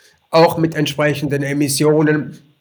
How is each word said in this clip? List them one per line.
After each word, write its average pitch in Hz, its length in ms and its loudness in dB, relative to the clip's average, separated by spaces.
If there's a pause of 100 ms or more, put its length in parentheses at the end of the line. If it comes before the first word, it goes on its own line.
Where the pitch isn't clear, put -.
(300)
auch 165 300 4
mit 160 160 -2
entsprechenden 147 680 -2
Emissionen 147 960 0 (240)